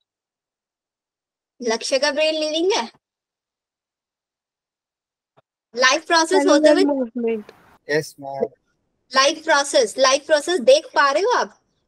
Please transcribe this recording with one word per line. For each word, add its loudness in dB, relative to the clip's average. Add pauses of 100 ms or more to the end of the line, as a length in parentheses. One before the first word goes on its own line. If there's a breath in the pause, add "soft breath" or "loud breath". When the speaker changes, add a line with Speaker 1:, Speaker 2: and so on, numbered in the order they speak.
(1600)
Speaker 1:
लक्ष्य -4
का -2
brain -2
living -4
है? -4 (3000)
Life 0
process 2
होते 4
हुए 4
Speaker 2:
movement। -4 (360)
Speaker 3:
यस -4
ma'am। -8 (680)
Speaker 1:
Life 0
process, 0
life 0
process 0
देख 4
पा 2
रहे 0
हो 0
आप? -4 (300)